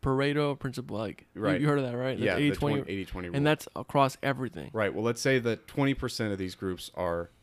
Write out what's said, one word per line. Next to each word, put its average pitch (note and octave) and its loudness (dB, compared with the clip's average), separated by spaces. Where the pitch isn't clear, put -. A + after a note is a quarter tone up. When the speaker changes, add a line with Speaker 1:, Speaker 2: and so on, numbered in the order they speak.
Speaker 1:
Pareto C#3+ 2
principle, B2+ -6
like, G#2 -6
you, - -8
Speaker 2:
Right. F#2+ 2
Speaker 1:
you D3 4
heard C#3+ 4
of C3+ 0
that, A#2+ -4
right? B2+ -2
That's - -2
Speaker 2:
Yeah, G2+ 4
the F2+ 0
Speaker 1:
eighty D3 4
twenty, C#3+ 2
Speaker 2:
twenty, G2 -4
eighty F#2+ -2
twenty F2+ -8
rule. F2 -4
Speaker 1:
and C#3+ 2
that's D3+ 2
across C3+ 2
everything. C3 -4
Speaker 2:
Right. G#2 2
Well, G#2 -2
let's A#2 0
say C3+ 4
that A#2 -2
twenty C#3 2
percent A#2 -2
of G2 -2
these F#2 -4
groups F#2 -6
are E2+ -2